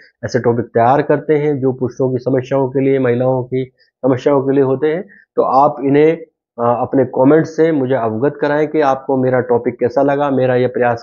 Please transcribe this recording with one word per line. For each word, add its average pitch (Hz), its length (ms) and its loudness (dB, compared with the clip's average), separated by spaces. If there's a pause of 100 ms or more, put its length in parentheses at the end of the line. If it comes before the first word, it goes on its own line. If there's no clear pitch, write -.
(240)
ऐसे 113 140 -2
topic 117 260 0
तैयार 127 380 2
करते 147 320 0
हैं 147 260 -2
जो 131 120 0
पुरुषों 131 400 -4
की 127 60 -2
समस्याओं 131 500 -2
के 135 120 -4
लिए, 135 180 2
महिलाओं 127 440 0
की 127 220 -6 (420)
समस्याओं 139 360 2
के 135 100 -2
लिए 139 120 2
होते 131 220 -2
हैं। 160 160 -2 (340)
तो 123 60 2
आप 139 420 2
इन्हें, 151 320 4 (440)
अ, 120 200 0
अपने 127 240 0
कमेंट 143 420 2
से 160 260 0
मुझे 135 220 -2
अवगत 117 460 -2
कराएं 147 280 0
कि 151 120 -2
आपको 135 360 0
मेरा 127 240 0
topic 120 400 -2
कैसा 123 220 0
लगा, 143 280 0
मेरा 127 240 0
ये 127 120 0
प्रयास 120 360 -2